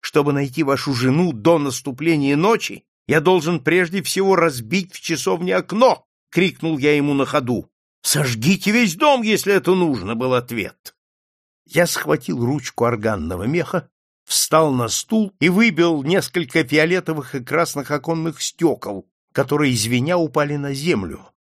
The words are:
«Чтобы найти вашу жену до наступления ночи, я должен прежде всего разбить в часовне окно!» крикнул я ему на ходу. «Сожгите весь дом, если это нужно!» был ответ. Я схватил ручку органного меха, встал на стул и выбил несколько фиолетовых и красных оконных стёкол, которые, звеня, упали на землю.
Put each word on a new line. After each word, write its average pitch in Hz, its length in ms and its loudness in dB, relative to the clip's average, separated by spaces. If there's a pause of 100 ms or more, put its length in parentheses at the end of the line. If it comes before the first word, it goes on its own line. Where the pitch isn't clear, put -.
«Чтобы 147 300 0
найти 143 320 -2
вашу 139 300 0
жену 131 400 2
до 139 260 4
наступления 143 760 -2
ночи, 175 480 0 (220)
я 147 120 2
должен 170 400 2
прежде 170 420 0
всего 190 340 2
разбить 165 580 -2
в - 80 -18
часовне 180 540 -2
окно!» 202 500 2 (260)
крикнул 165 460 -2
я 147 180 2
ему 143 180 0
на 139 120 2
ходу. 123 440 -2 (320)
«Сожгите 147 680 0
весь 214 240 2
дом, 269 280 2
если 208 300 0
это 185 220 2
нужно!» 123 400 -2
был 127 200 0
ответ. 120 600 -6 (720)
Я 170 200 0
схватил 151 600 -2
ручку 131 400 -2
органного 104 580 -4
меха, 160 460 -4 (360)
встал 160 460 2
на 123 160 0
стул 214 520 -2
и 156 100 4
выбил 170 540 2
несколько 165 600 0
фиолетовых 156 720 0
и 127 80 -6
красных 147 480 -2
оконных 160 500 -4
стёкол, 107 680 -2 (240)
которые, 139 420 0
звеня, 123 420 0
упали 147 380 -2
на 143 180 -4
землю. 147 560 -4 (140)